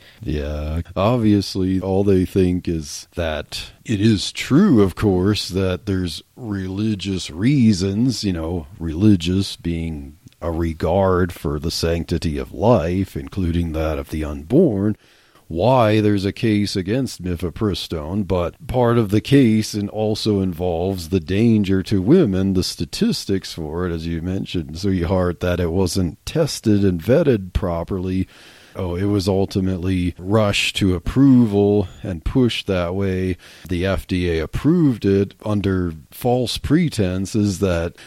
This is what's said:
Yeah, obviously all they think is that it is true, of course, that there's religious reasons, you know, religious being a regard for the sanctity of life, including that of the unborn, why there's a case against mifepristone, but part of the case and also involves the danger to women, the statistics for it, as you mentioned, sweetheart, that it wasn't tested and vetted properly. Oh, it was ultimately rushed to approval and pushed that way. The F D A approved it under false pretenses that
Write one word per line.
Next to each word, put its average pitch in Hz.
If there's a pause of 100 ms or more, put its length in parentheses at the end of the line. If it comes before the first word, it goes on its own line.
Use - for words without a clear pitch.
(200)
Yeah, 76 (160)
obviously 101
all 95
they 95
think 90
is 80
that 78 (140)
it 101
is 107
true, 143
of 92
course, 101
that 92
there's 92 (120)
religious 98
reasons, 107
you 98
know, 82 (140)
religious 90
being 80 (240)
a 85
regard 85
for 73
the 80
sanctity 82
of 65
life, 95
including 85
that 78
of 69
the 78
unborn, 101 (500)
why 110
there's 104
a 98
case 104
against 104
mifepristone, 87
but 87
part 120
of 107
the 104
case 110
and 104
also 107
involves 90
the 92
danger 95
to 98
women, 98
the 92
statistics -
for 82
it, 85
as 82
you 82
mentioned, 87
sweetheart, 90
that 87
it 85
wasn't 92
tested 110
and 90
vetted 113
properly. 92 (480)
Oh, 90
it 92
was 101
ultimately 92
rushed 101
to 92
approval 104 (160)
and 87
pushed -
that 90
way. 92 (320)
The 90
F 95
D 90
A 80
approved 143
it 98 (100)
under 95 (180)
false 123
pretenses 104
that 87 (120)